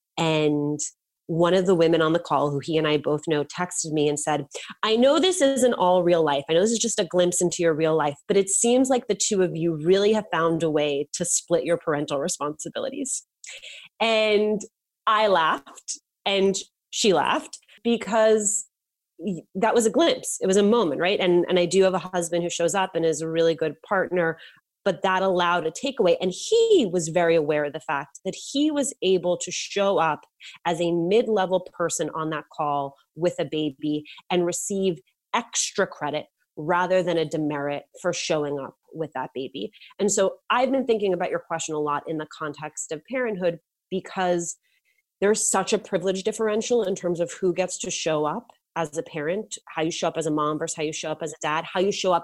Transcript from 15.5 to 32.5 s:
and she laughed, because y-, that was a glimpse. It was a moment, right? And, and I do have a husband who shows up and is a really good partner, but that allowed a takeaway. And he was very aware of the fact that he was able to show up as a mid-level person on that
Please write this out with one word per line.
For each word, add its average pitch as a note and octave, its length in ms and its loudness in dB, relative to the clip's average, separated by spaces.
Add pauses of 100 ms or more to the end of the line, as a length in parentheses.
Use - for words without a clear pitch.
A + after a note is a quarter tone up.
and G3 300 2 (360)
she - 200 2
laughed, G#3+ 480 0 (220)
because A3 840 2 (540)
y-, E3+ 240 -6 (120)
that G#3 180 2
was A3+ 120 4
a A3 60 2
glimpse. - 500 0
It F#3 60 -2
was F#3+ 100 4
a G3+ 60 4
moment, G3+ 360 2
right? F3+ 200 0
And, F3 280 4
and F#3 100 2
I F3 80 4
do F3+ 180 4
have F#3+ 100 4
a F#3 60 0
husband F3 440 -4
who F3 60 -4
shows E3+ 260 -2
up F#3+ 180 0
and E3 120 0
is D#3 160 0
a D#3+ 80 -6
really E3 260 2
good D3+ 200 -4 (120)
partner, F3 500 0 (460)
but F3+ 200 -2
that F#3 180 2
allowed F3 440 2
a D#3+ 60 -2
takeaway. F3+ 480 0
And F#3 160 -2
he A4 560 4
was E3 160 -2
very E3 280 2
aware D3+ 300 2
of D3 80 -6
the D#3 60 -8
fact D3 460 -6
that F#3+ 100 -6
he D4 340 -2
was C#4+ 320 -2
able F3 360 2
to F3 140 -8
show G3 460 -2
up D#3+ 240 0 (440)
as E3+ 160 0
a E3+ 100 0
mid-level F#3 800 0
person D#3+ 440 -4
on D#3+ 160 -4
that D3+ 200 -8